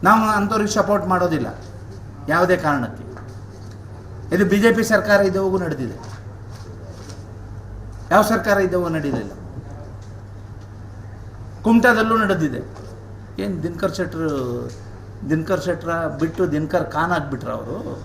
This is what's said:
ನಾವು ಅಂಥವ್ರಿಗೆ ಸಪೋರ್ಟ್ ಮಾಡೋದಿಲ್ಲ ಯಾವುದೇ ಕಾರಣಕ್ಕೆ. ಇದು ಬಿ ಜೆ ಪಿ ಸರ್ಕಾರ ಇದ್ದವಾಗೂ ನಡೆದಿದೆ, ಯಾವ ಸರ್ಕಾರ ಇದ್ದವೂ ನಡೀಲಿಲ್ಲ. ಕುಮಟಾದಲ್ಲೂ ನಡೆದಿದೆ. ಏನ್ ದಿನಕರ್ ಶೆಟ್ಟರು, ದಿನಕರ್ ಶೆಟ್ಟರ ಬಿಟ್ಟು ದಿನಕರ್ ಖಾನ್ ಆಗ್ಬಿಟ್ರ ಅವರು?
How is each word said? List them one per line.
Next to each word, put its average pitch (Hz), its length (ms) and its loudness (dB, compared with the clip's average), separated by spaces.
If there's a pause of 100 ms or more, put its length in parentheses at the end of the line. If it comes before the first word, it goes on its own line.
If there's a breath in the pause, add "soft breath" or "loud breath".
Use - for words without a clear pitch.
ನಾವು 214 160 8 (160)
ಅಂಥವ್ರಿಗೆ 214 400 2
ಸಪೋರ್ಟ್ 190 340 4
ಮಾಡೋದಿಲ್ಲ 165 340 2 (840)
ಯಾವುದೇ 175 320 6
ಕಾರಣಕ್ಕೆ. 135 400 0 (1300)
ಇದು 190 160 6
ಬಿ 202 120 6
ಜೆ 233 140 10
ಪಿ 226 140 4
ಸರ್ಕಾರ 202 280 6 (100)
ಇದ್ದವಾಗೂ 190 340 2
ನಡೆದಿದೆ, 131 340 -4 (2250)
ಯಾವ 190 100 10 (120)
ಸರ್ಕಾರ 202 240 4 (100)
ಇದ್ದವೂ 175 300 2
ನಡೀಲಿಲ್ಲ. 127 340 -2 (2250)
ಕುಮಟಾದಲ್ಲೂ 220 580 6
ನಡೆದಿದೆ. 160 380 2 (840)
ಏನ್ 196 200 -2
ದಿನಕರ್ 170 340 -2
ಶೆಟ್ಟರು, 165 320 -2 (1000)
ದಿನಕರ್ 160 340 2
ಶೆಟ್ಟರ 170 260 -2 (300)
ಬಿಟ್ಟು 165 220 0 (120)
ದಿನಕರ್ 156 380 2
ಖಾನ್ 165 240 2
ಆಗ್ಬಿಟ್ರ 135 400 -4
ಅವರು? 110 200 -6 (280)